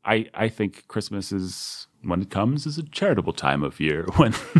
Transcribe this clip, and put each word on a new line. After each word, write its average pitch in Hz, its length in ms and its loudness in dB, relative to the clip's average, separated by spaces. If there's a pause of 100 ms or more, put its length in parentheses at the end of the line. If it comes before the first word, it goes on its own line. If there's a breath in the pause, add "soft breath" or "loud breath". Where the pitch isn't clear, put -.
I, 113 300 2
I 110 160 0
think - 400 -4
Christmas 101 420 -6
is, - 560 -6 (160)
when 87 180 0
it 95 100 -6
comes, 123 340 0
is 151 120 -6
a 160 60 -6
charitable 131 480 0
time 71 320 0
of 69 160 -6
year 76 320 0
<laughs> - 60 -2
when 117 160 6 (260)